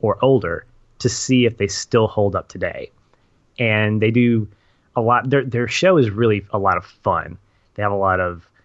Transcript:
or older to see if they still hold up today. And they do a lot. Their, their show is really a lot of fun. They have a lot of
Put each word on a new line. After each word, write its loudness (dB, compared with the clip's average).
or 0
older 0
to 0
see 0
if -2
they -2
still 0
hold -2
up -8
today. -10
And 0
they 2
do 2
a 0
lot. 2
Their, 2
their -4
show 2
is 4
really 2
a -2
lot 2
of -4
fun. -4
They -8
have 0
a -2
lot 2
of -6